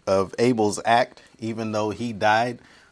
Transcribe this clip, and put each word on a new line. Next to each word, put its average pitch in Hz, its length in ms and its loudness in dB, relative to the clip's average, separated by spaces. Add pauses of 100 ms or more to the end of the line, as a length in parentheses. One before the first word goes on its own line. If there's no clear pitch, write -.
of 95 320 0
Abel's 110 460 2
act, 117 380 0 (200)
even 113 300 -6
though 107 180 -2
he 117 220 -6
died, 110 480 0 (320)